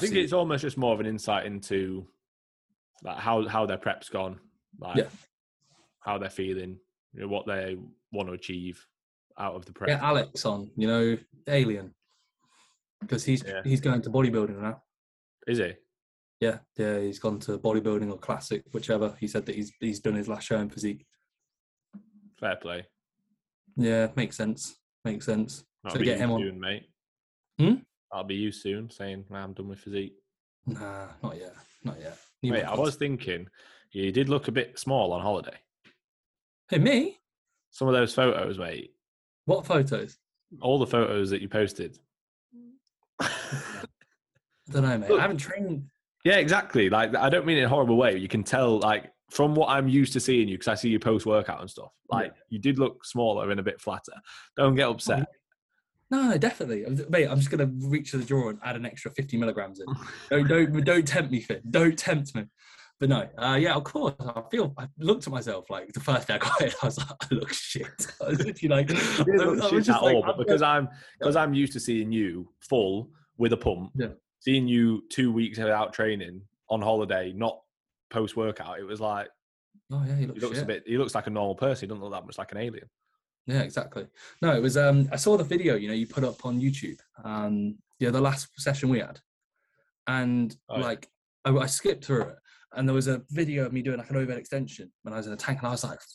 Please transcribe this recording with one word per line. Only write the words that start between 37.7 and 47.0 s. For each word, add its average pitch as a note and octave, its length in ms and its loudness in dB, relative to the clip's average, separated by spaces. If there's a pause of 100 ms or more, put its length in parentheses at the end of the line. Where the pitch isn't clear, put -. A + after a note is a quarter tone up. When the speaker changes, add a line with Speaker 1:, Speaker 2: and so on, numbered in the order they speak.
Speaker 2:
Some - 180 -2
of B2+ 40 6
those A#2+ 200 4
photos, G2+ 440 2
mate. E2 380 -10 (500)
Speaker 1:
What F3+ 200 0
photos? C3+ 520 0 (440)
Speaker 2:
All C3 180 4
the B2+ 80 2
photos G#2+ 440 2
that F#2+ 100 0
you G2 80 -8
posted. G2+ 500 -2 (540)
<laughs> - 680 -20
Speaker 1:
I - 1500 -10
don't C#3 120 2
know, B2+ 140 2
mate. G#2 120 0
Speaker 2:
Look. G#3 100 6
Speaker 1:
I - 20 2
haven't F#3 160 2
trained. E3+ 500 -6 (360)
Speaker 2:
Yeah, F#3+ 140 6
exactly. D#3 520 4
Like, A2 260 4